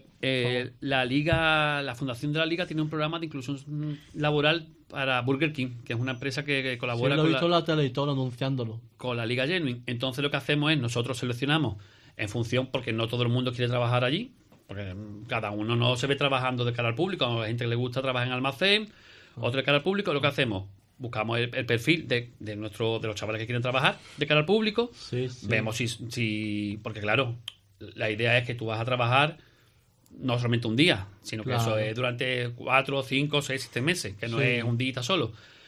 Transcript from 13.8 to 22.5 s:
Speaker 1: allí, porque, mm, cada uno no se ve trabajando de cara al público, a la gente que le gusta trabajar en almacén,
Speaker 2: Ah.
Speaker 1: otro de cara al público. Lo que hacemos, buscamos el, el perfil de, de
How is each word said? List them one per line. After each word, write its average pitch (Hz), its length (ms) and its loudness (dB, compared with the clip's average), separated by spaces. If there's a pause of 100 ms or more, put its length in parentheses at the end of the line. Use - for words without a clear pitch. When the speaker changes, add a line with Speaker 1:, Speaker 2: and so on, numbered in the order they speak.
Speaker 1:
allí, 170 280 0 (340)
porque, 98 280 -8
mm, 104 320 -12
cada 113 240 -2
uno 107 260 0
no 120 200 4
se 123 100 -2
ve 139 100 2
trabajando 127 480 0
de 120 80 0
cara 120 160 0
al 117 60 0
público, 175 300 0
a 117 160 0
la 110 60 -2
gente 120 180 -2
que 117 60 -2
le 117 60 0
gusta 123 260 -2
trabajar 127 260 0
en 127 60 -2
almacén, 190 540 2 (460)
Speaker 2:
Ah. 117 60 -12
Speaker 1:
otro 123 180 0
de 135 60 0
cara 143 140 4
al 143 40 2
público. 196 300 0
Lo 143 80 0
que 147 60 2
hacemos, 117 400 0 (320)
buscamos 113 400 -2
el, 120 160 0
el 131 120 -2
perfil 123 400 2
de, 120 320 0
de 107 160 -8